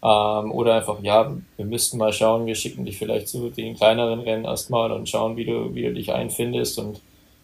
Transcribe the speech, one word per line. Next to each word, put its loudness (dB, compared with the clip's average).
Ähm, 4
oder 4
einfach, -2
ja, 4
wir -6
müssten -2
mal 2
schauen, 2
wir -2
schicken -6
dich -10
vielleicht -4
zu -6
den -8
kleineren 4
Rennen -2
erstmal 0
und -6
schauen, 0
wie -4
du, -4
wie -6
du -2
dich -4
einfindest -4
und -8